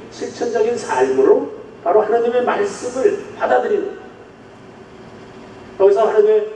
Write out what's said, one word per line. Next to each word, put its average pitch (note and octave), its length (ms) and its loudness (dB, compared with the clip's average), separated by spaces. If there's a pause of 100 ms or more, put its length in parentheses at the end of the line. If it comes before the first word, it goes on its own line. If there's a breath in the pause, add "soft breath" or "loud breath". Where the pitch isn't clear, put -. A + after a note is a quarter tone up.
(120)
실천적인 A#3 680 -2
삶으로 - 760 2 (320)
바로 G3 180 2
하나님의 A#3 420 0
말씀을 A#3+ 760 -2 (180)
받아들이는 A3 480 0
거예요. - 220 -12 (1700)
거기서 G3+ 300 4
하나님의, G#3+ 480 2